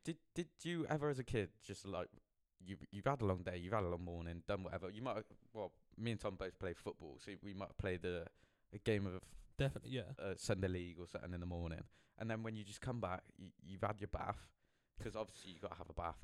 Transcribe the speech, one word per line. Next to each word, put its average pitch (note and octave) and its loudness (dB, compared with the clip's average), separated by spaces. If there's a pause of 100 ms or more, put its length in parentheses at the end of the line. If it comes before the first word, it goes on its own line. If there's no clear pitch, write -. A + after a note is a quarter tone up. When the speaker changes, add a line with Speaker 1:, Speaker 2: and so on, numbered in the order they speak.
Speaker 1:
did, E3 0 (180)
did C3+ 2 (160)
you E3+ 2
ever D3 4
as C3 2
a B2+ 0
kid G#2+ 4 (120)
just, - -8
like, F2+ 0 (560)
you, F#2+ -6 (140)
you've G2+ -4
had C3+ 4
a A2 4
long F#2 6
day, F2+ -2
you've F2+ 0
had G#2 6
a F2 4
long F2 2
morning, E2+ -2
done G2 2
whatever. F#2 -2
You G#2 -6
might B2 0
have, A2 -2 (280)
well, G#2 -2 (260)
me A2+ 2
and G#2+ 0
Tom G2 0
both F#2 -2
play F#2 0
football, - -6
so G#2 -6 (120)
we G2+ -6
might F#2+ -4
have - -16
played F2+ 2
a, F2 0 (500)
a G#2 -6
game G#2 4
of F2+ -2 (380)
Speaker 2:
Definitely, C#3 0
yeah. B2+ 0 (160)
Speaker 1:
uh, F#2+ -2
Sunday F#2+ 4
league F2 0
or F2 -6
something - -4
in F2 0
the F2 -2
morning, E2+ 0 (380)
and A2 0
then A2+ 0
when A2 -2
you G#2+ -6
just G2+ -10
come B2 0
back, F2+ 0 (160)
you, F#2 -10 (180)
you've F#2 -8
had G#2 2
your G2 -2
bath, - 0 (640)
'cause G#2+ -4
obviously G2+ -4
you D#2+ -12
gotta G2 -2
have E2 -4
a D#2+ -8
bath E2+ 0